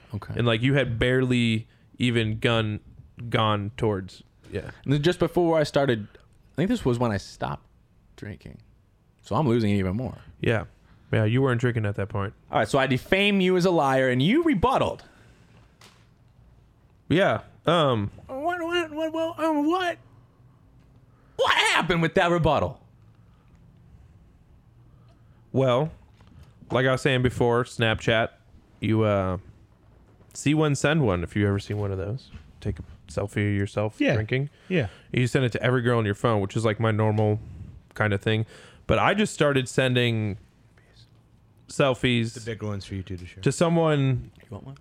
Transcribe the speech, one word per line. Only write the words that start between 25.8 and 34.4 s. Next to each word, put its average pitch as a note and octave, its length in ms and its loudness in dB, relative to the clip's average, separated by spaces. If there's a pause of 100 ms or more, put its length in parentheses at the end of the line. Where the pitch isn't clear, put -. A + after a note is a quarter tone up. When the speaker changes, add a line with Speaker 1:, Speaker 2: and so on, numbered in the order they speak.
Speaker 2:
like C3 140 2
I C3 60 4
was B2+ 100 0
saying C3 220 2
before, A#2+ 400 2
Snapchat, A2+ 640 0 (500)
you, A2 240 2
uh, G2 340 0 (960)
see C#3+ 200 0
one, D3+ 220 2
send D3+ 300 0
one. F2 180 0
If - 120 -8
you G2+ 120 2
ever G2+ 120 0
seen G#2 180 -8
one G2+ 140 -4
of F#2+ 60 -6
those, G2+ 340 -8 (300)
take - 180 -6
a - 40 -14 (240)
selfie G#2 440 -2
of G2+ 60 0
yourself G#2 420 -2
Speaker 3:
Yeah. C4+ 140 2
Speaker 2:
drinking. B2+ 360 -2 (200)